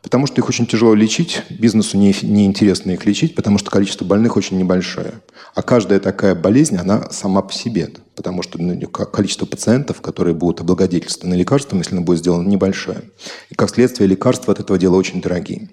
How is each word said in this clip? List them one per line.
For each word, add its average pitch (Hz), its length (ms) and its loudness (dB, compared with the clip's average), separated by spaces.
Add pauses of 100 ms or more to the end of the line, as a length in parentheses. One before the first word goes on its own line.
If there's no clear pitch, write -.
потому 135 240 0
что - 140 -2
их - 80 -2
очень 120 180 -2
тяжело 113 280 4
лечить, 110 540 0
бизнесу 107 480 0
не, 98 260 4
не 104 220 4
интересно 98 460 2
их 87 160 -4
лечить, - 300 0
потому 101 220 2
что - 120 -4
количество 98 340 0
больных 104 320 2
очень 95 220 -2
небольшое. 92 540 -2 (420)
А 101 80 -4
каждая 98 380 2
такая 95 340 0
болезнь, 104 420 2
она 92 340 0
сама 98 300 0
по - 120 -12
себе, 107 380 -4 (260)
потому 92 260 -6
что, - 180 -10
ну, 87 280 -4
ко-, - 180 -6
количество - 400 -4
пациентов, - 540 -2
которые 82 340 -2
будут 82 260 -2
облагодетельствованы 87 720 -2
лекарством, 98 440 0
если 85 160 -4
оно 87 80 -2
будет 85 160 2
сделано, 87 300 0
небольшое. 95 540 -2 (480)
И - 40 -18
как 107 160 0
следствие, 113 380 2
лекарства 104 440 0
от 98 80 -2
этого 98 180 0
дела 90 180 4
очень 92 240 0
дорогие. - 520 -6